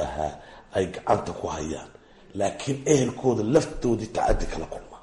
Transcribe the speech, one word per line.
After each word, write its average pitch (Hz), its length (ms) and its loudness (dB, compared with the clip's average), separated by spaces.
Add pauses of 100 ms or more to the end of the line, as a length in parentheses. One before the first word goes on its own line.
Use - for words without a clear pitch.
ahaa 76 300 -2 (420)
ay 98 120 2
gacanta 90 460 0
ku - 140 -6
hayaan, 73 420 -6 (460)
laakiin 101 520 -2
ehelkooda 127 560 4 (120)
laftoodii 117 600 2
tacaddi - 300 2
kala - 200 -6
kulma. - 360 -14